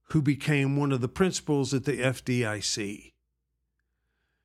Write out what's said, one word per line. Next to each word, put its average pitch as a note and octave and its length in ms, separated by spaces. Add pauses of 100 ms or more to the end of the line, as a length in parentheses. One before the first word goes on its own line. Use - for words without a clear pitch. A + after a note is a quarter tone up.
who D#3 120
became C#3 560
one C#3+ 140
of C3 100
the B2+ 60
principals C#3+ 680
at C3 120
the B2 180
F B2+ 200
D B2 220
I G#2+ 140
C. - 540 (1300)